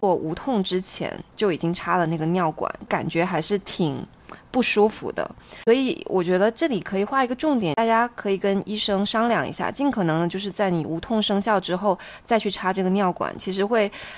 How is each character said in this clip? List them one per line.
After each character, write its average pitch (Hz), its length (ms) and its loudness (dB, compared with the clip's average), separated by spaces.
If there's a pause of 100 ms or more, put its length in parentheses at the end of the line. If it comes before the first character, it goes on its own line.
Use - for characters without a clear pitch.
做 185 140 4
无 160 180 -2
痛 214 300 0
之 185 180 0
前 - 380 0 (160)
就 208 160 2
已 156 60 0
经 170 180 0
插 175 220 -2
了 175 100 2
那 165 100 0
个 156 100 -2
尿 170 220 2
管， - 240 -4 (160)
感 165 200 -2
觉 165 160 0
还 180 180 -2
是 202 160 0
挺 147 480 -2 (440)
不 254 120 2
舒 214 260 4
服 151 220 -6
的。 - 180 -4 (360)
所 226 100 8
以 262 340 0
我 185 140 0
觉 180 160 2
得 202 100 4
这 277 200 0
里 220 120 0
可 - 160 -6
以 196 80 0
画 269 200 0
一 - 20 -2
个 247 80 -4
重 285 240 0
点， 165 160 0
大 226 100 4
家 226 300 4
可 - 160 -4
以 196 80 2
跟 196 260 2
医 208 120 -6
生 202 280 2
商 226 240 0
量 180 180 2
一 - 40 -6
下， - 180 -4
尽 277 220 0
可 226 140 0
能 160 160 2
的 170 80 2
就 185 100 -4
是 202 100 -4
在 190 220 0
你 165 160 0
无 160 140 -4
痛 220 200 0
生 208 200 2
效 208 180 2
之 180 160 -2
后 180 240 0 (260)
再 233 140 2
去 214 100 -2
插 190 240 -2
这 190 100 0
个 185 80 2
尿 190 200 4
管， - 260 -4
其 - 160 -6
实 196 140 0
会 208 240 2 (280)